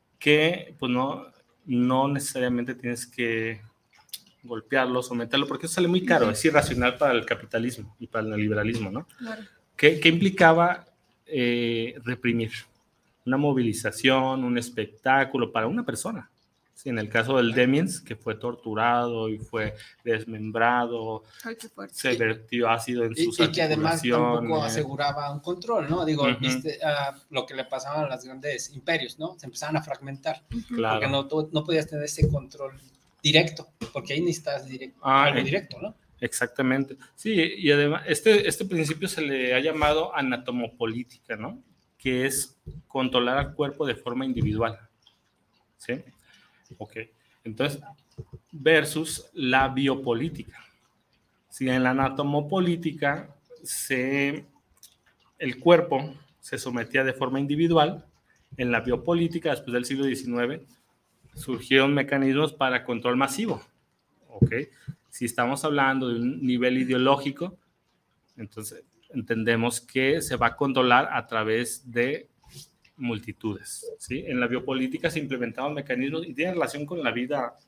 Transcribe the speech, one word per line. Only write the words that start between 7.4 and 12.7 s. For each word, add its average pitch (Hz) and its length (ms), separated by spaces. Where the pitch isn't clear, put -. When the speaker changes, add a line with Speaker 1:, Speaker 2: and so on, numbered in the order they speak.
Speaker 1:
y 117 80
para 110 180
el 110 60
neoliberalismo, 107 600
¿no? 131 160
Speaker 2:
Claro. 226 240
Speaker 1:
¿Qué, 151 240
qué - 80
implicaba, 170 800
eh, 120 760
reprimir? 117 480